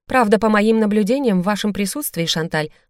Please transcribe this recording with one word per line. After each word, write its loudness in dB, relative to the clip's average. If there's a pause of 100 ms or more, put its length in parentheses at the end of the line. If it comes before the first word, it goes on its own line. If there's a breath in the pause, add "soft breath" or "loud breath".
Правда, 2
по 0
моим 2
наблюдениям, 2
в -4
вашем -2
присутствии, -6
Шанталь, -4 (200 soft breath)